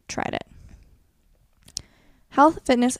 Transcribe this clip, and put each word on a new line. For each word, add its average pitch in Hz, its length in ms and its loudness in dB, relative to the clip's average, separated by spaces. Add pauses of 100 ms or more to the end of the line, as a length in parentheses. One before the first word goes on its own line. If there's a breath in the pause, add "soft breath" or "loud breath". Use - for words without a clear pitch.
tried - 260 -8
it. - 100 -8 (1900 loud breath)
Health, 302 340 2
fitness, 247 360 0